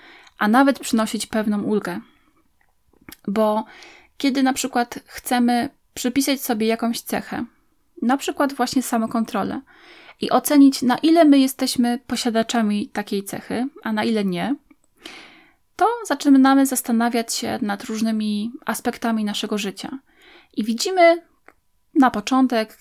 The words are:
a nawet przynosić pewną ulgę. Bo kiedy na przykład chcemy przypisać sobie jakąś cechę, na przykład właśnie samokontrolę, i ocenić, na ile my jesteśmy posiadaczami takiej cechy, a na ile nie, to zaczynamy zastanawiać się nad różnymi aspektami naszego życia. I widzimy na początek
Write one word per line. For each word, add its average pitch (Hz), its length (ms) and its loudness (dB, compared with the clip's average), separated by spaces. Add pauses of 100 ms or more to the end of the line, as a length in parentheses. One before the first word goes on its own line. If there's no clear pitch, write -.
(380)
a 208 100 0
nawet 262 320 4
przynosić 220 460 -2
pewną 214 380 -2
ulgę. 202 360 -2 (1300)
Bo 214 380 0 (520)
kiedy 277 260 0
na 262 100 0
przykład 247 520 -4
chcemy 240 640 -2 (240)
przypisać 269 480 -2
sobie 220 260 -2
jakąś 233 340 -2
cechę, - 440 -6 (560)
na 247 160 2
przykład 285 360 -2
właśnie 247 300 -2
samokontrolę, 226 800 -4 (600)
i - 80 -4
ocenić, 277 520 4
na 247 160 2
ile 330 280 6
my 277 140 8
jesteśmy 254 680 0
posiadaczami 226 800 -2
takiej 202 360 -6
cechy, 220 440 -6 (160)
a 220 100 -4
na 214 100 -2
ile 220 220 0
nie, 185 300 -2 (1200)
to 359 120 2 (200)
zaczynamy 269 580 4
zastanawiać 233 680 -2
się 226 280 -6
nad 202 220 -6
różnymi 220 680 -4 (140)
aspektami 226 580 -4
naszego 208 340 -4
życia. 202 420 -8 (540)
I 220 100 -4
widzimy 339 580 2 (720)
na 262 160 6
początek 233 680 0